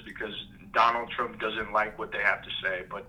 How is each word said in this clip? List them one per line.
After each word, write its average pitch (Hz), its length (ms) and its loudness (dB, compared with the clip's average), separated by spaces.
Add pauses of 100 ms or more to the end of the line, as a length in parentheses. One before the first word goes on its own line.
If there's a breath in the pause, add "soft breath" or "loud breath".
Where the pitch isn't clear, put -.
because 107 280 -6 (400)
Donald 117 360 6
Trump 113 300 -2
doesn't 107 340 -2
like 107 240 4
what 107 140 -6
they 101 100 -2
have 98 220 4
to - 60 -12 (140)
say. 92 260 0
But, 98 200 -8